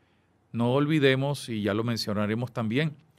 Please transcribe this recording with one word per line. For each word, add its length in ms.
No 220
olvidemos, 760
y 140
ya 100
lo 100
mencionaremos 720
también, 420